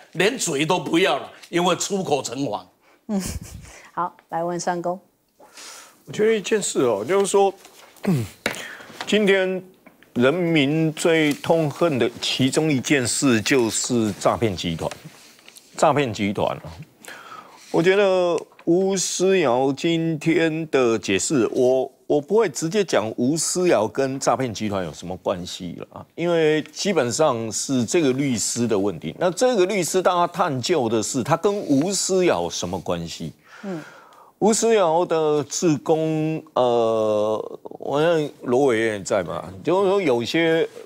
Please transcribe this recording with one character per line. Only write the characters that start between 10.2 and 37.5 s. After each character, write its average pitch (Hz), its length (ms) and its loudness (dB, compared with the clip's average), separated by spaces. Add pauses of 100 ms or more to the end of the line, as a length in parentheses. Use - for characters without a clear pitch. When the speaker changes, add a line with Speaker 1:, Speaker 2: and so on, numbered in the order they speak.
Speaker 3:
民 160 580 2
最 160 420 2
痛 160 360 0
恨 165 300 0
的 - 100 2 (100)
其 - 300 0
中 156 200 0
一 135 100 2
件 131 260 0
事 120 340 2
就 117 300 2
是 113 440 0
诈 113 220 0
骗 98 200 0
集 85 180 -4
团。 82 160 -4 (840)
诈 160 160 4
骗 135 200 0
集 101 200 -2
团 - 240 -2
啊， - 100 -16 (1040)
我 151 100 2
觉 185 140 4
得 185 420 2 (280)
吴 190 320 2
思 185 420 2
瑶 135 340 2
今 165 460 -2
天 160 500 0
的 120 300 4
解 98 180 -2
释， 110 360 0
我， 131 400 2 (160)
我 147 120 2
不 165 160 -2
会 220 120 4
直 160 200 -4
接 202 140 0
讲 110 340 0
吴 131 200 2
思 180 320 0
瑶 113 180 4
跟 135 320 -2
诈 131 180 2
骗 123 160 -4
集 107 160 -4
团 98 160 -2
有 78 80 -8
什 - 140 -14
么 90 120 -8
关 90 280 -4
系 - 320 -10
了 - 140 -12
啊， - 120 -16 (120)
因 170 120 -2
为 156 320 2 (120)
基 - 200 -4
本 127 200 0
上 113 400 0
是 127 320 -2
这 175 180 2
个 131 100 2
律 135 240 0
师 117 300 -2
的 110 100 0
问 95 220 -2
题。 80 180 -8
那 180 140 0
这 254 240 0
个 185 100 4
律 190 200 -2
师 185 180 0
大 190 100 4
家 175 140 2
探 165 340 -2
究 127 280 0
的 110 120 0
是 117 220 -2
他 143 140 2
跟 202 180 0
吴 170 380 0
思 185 340 0
瑶 87 240 0
什 - 180 -8
么 87 120 -6
关 85 260 -6
系？ 80 260 -10 (300)
Speaker 2:
嗯。 190 180 -8 (600)
Speaker 3:
吴 214 140 4
思 220 200 2
瑶 175 300 4
的 156 400 0
志 160 320 0
工， 160 640 -2 (120)
呃， 110 1040 0 (180)